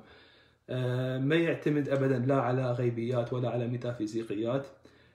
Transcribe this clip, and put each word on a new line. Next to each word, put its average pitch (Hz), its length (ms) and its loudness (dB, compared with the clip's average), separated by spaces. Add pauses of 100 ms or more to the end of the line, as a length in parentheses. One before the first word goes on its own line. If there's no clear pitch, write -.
(680)
آه، 127 480 -2
ما 139 180 2
يعتمد 147 540 2
أبدًا 135 300 2
لا 135 220 2
على 127 300 2
غيبيات 120 640 0
ولا 123 160 -2
على 120 180 -2
ميتافيزيقيات. 120 1000 -2 (480)